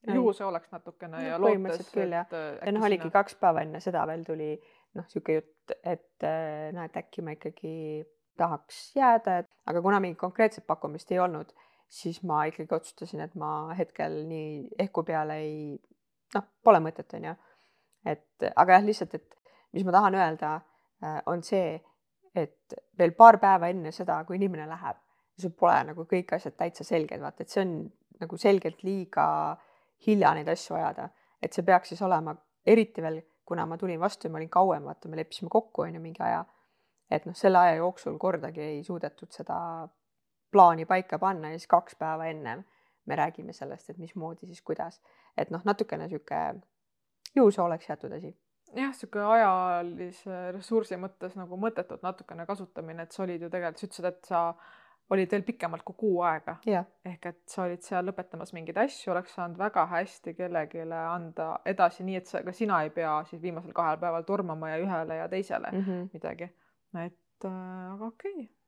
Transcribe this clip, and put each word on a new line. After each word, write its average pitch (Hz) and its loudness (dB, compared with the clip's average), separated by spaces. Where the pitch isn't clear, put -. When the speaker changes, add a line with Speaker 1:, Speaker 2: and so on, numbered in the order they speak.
Speaker 1:
Ei. 202 0
Speaker 2:
Juhuse 220 2
oleks 170 -6
natukene 170 -14
Speaker 1:
No - -6
Speaker 2:
ja 165 -4
Speaker 1:
põhimõtteliselt 190 2
Speaker 2:
lootes, - -20
Speaker 1:
küll, 185 0
jah. 175 -4
Speaker 2:
et, - -14
äh, 156 -8
Speaker 1:
Ja 202 -2
noh, 214 0
Speaker 2:
äkki 214 2
Speaker 1:
oligi 175 0
Speaker 2:
sina 170 -2
Speaker 1:
kaks 196 -2
päeva 165 4
enne 156 -8
seda 170 -2
veel 165 -6
tuli, 156 -6
noh, 175 -12
sihuke - -2
jutt, - -10
et, - -8
äh, 156 -4
noh, 175 -8
et - -10
äkki 170 -12
ma 156 -8
ikkagi 160 -10
tahaks - -4
jääda, 226 6
et, - -14
aga 170 0
kuna 196 6
mingit 175 -4
konkreetset 214 0
pakkumist 156 -4
ei 180 4
olnud, 165 -2
siis - -8
ma 151 2
ikkagi 160 -6
otsustasin, 160 -8
et 160 -10
ma 151 -6
hetkel 156 -4
nii 156 -8
ehku 180 -2
peale 156 -2
ei, 151 -8
noh, - -4
pole 196 8
mõtet, - -8
on 160 -8
ju. 160 -10
Et, 156 -4
aga 185 8
jah, 202 2
lihtsalt, 208 -2
et - -14
mis 190 -2
ma 180 0
tahan 190 6
öelda, 160 0
äh, 156 -6
on 170 -4
see, 165 0
et - -6
veel 170 6
paar 226 12
päeva 185 4
enne 175 -4
seda, 165 -4
kui 180 -6
inimene 180 -2
läheb, 165 -8
sul 180 -6
pole 175 6
nagu 165 -10
kõik 180 0
asjad 160 -6
täitsa 170 -6
selged, 156 -2
vaata, 147 -10
et - -14
see 196 2
on 185 0
nagu 170 -10
selgelt 190 4
liiga 185 0
hilja 190 6
neid 151 -4
asju 170 -4
ajada. 160 -4
Et - -6
see 175 -2
peaks 185 4
siis 170 -8
olema, 160 0
eriti 220 6
veel, 160 -4
kuna 165 -2
ma 165 -6
tulin 170 -4
vastu 196 -2
ja 160 -6
ma 156 -6
olin 160 -10
kauem, 165 4
vaata, 156 -14
me 156 -8
leppisime - -8
kokku, - 2
on 165 -8
ju, 160 -12
mingi 165 -8
aja. 170 0
Et 156 -2
noh, 175 -10
selle 185 6
aja 170 8
jooksul 175 -4
kordagi 160 -4
ei 151 -6
suudetud 170 -10
seda - -8
plaani 170 8
paika 185 0
panna 175 -2
ja 165 -10
siis - -20
kaks - 4
päeva 160 -4
ennem 156 -8
me 143 -4
räägime 156 -4
sellest, - -14
et 170 -16
mismoodi 165 -12
siis 170 -20
kuidas. 170 -6
Et - -2
noh, 175 -6
natukene 196 -2
sihuke, 151 -6
ju 269 8
see 180 0
oleks 170 -4
jäetud 151 -10
asi. - -14
Speaker 2:
Jah, 269 -4
sihuke 208 -8
ajalise 180 0
ressursi 220 -2
mõttes 185 -12
nagu 180 -10
mõttetult 208 -6
natukene 180 -10
kasutamine, 165 -10
et 165 -20
sa 196 -6
olid 175 -6
ju 170 -10
tegelikult, 175 -6
sa 202 -12
ütlesid, 180 -6
et 180 -14
sa 170 0
olid 190 2
veel 202 0
pikemalt 175 -6
kui 180 -14
kuu 190 0
aega. 160 -2
Speaker 1:
Jah. 190 2
Speaker 2:
Ehk 175 -10
et 170 -16
sa - -6
olid 180 -6
seal 180 -2
lõpetamas 180 -12
mingeid 165 -4
asju, 269 -4
oleks 180 -6
saanud 175 -10
väga 196 2
hästi 170 -4
kellegile 165 -6
anda 165 -8
edasi 185 0
nii, 185 -4
et 185 -16
sa, - -6
ka 180 -8
sina 190 0
ei 156 -6
pea 156 -2
siis 165 -16
viimasel 170 -8
kahel 160 0
päeval 165 -4
tormama 165 -4
ja 165 -4
ühele 160 -4
ja 170 -8
teisele - -4
Speaker 1:
Mhm. 190 -4
Speaker 2:
midagi. 170 -12
Et, - -18
äh, 185 -12
aga 208 -12
okei 294 -12